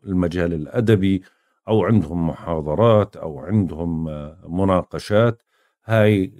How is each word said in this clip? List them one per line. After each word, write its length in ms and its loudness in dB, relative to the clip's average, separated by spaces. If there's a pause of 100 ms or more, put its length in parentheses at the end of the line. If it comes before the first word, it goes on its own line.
المجال 480 -2
الأدبي 720 0 (440)
أو 160 2
عندهم 440 0
محاضرات 880 0
أو 220 -10
عندهم، 680 -2
آه، 300 -12 (100)
مناقشات، 960 0 (440)
هاي 540 2